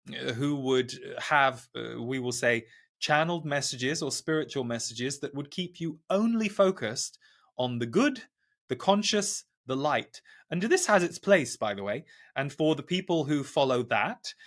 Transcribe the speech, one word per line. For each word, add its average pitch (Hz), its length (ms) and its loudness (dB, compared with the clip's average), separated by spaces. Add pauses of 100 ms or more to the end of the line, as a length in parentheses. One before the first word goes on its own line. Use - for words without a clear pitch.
uh, 131 240 -6
who 143 220 -2
would 127 380 2 (260)
have, 135 560 2
uh, 120 260 -8
we 127 180 -4
will 123 120 -2
say, 120 340 2 (340)
channeled 160 460 2
messages 139 560 -2
or 135 100 -2
spiritual 156 520 -2
messages 120 560 -6
that 139 160 -8
would 139 160 -8
keep 175 280 -8
you 165 200 -6 (100)
only 220 400 2
focused 190 720 0 (380)
on 123 220 -2
the 120 60 -4
good, 247 380 2 (460)
the - 60 -4
conscious, 202 680 2 (220)
the 131 100 -2
light. 135 460 -2 (280)
And 175 120 -2
this 339 260 2
has 196 160 6
its 170 160 -4
place, 185 380 4
by 104 160 -2
the 98 100 -8
way. 107 220 -4 (300)
And 139 160 -4
for 156 240 2
the 143 80 -6
people 175 420 0
who 147 180 0
follow 131 400 2
that, 123 500 -2 (140)